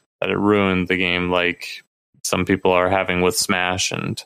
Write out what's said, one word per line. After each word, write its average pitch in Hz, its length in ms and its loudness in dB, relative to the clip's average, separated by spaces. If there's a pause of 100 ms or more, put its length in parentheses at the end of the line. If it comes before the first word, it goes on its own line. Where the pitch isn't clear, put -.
(220)
that 92 80 -4
it 95 80 -2
ruined 98 500 2
the 92 100 0
game 90 320 -2
like 87 540 -2 (400)
some 92 220 -2
people 92 260 2
are 90 180 4
having 92 320 0
with 90 140 2
Smash 90 560 -2
and - 340 -6